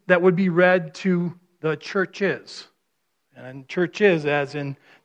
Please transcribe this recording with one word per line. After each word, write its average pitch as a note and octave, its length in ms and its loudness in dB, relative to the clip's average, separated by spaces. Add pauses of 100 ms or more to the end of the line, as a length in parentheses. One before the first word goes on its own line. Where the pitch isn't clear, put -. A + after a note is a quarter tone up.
that F3+ 140 4
would F#3 140 4
be F#3 140 0
read F3+ 460 2
to F3 380 -2 (280)
the D#3 160 -2
churches. F#3 920 -6 (680)
And C3 340 -18
churches, F3 560 2
as C#3+ 300 -2
in, C#3+ 200 -6 (300)